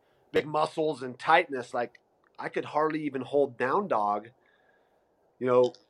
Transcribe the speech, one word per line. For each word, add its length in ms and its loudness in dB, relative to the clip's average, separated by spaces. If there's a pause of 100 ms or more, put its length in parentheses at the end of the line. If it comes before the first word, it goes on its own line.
(320)
big 140 0
muscles 560 -2
and 160 -10
tightness." 560 2
Like, 260 -6 (380)
I 100 -8
could 180 -6
hardly 360 -2
even 200 -6
hold 360 0
down 300 0
dog. 400 -2 (1080)
You 80 -4
know, 300 4 (140)